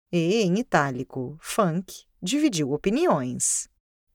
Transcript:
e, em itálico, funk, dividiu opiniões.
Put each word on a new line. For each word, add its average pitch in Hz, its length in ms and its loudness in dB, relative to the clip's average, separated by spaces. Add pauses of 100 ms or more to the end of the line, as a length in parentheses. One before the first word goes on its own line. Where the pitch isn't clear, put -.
(120)
e, 175 300 2
em 180 160 4
itálico, 139 800 -2
funk, 185 640 -2 (180)
dividiu 185 500 0
opiniões. 190 960 0 (460)